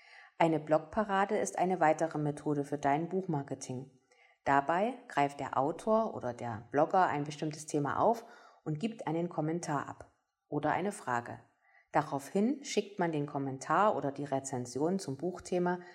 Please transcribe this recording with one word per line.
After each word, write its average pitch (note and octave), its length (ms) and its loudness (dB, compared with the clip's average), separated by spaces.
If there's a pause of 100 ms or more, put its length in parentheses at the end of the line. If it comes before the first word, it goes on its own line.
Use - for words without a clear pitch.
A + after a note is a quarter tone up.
(360)
Eine D#3+ 240 4
Blogparade G3+ 800 0
ist G3+ 200 -2
eine F3+ 220 2
weitere D#3 380 4
Methode D3 460 0
für C#3 140 -4
dein D3 300 2
Buchmarketing. D3 840 -4 (540)
Dabei E3 500 2 (140)
greift C#3+ 320 0
der C3 160 -4
Autor G3 580 2
oder A#2+ 200 -6
der A#2 360 -8
Blogger E3 360 4
ein D3 180 0
bestimmtes D3+ 420 -6
Thema C#3+ 320 0
auf A3 280 2 (380)
und D3+ 140 -2
gibt - 280 -6
einen E3+ 240 0
Kommentar D#3 580 -2
ab - 220 -16 (380)
oder D3 240 0
eine F#3+ 200 0
Frage. A#2+ 480 -4 (520)
Daraufhin E3+ 720 0
schickt - 340 -2
man E3+ 140 0
den D3 140 0
Kommentar C#3 680 2
oder C#3 160 -2
die C#3+ 120 -6
Rezension C#3 760 -2
zum C3+ 180 -6
Buchthema F3+ 600 -2 (160)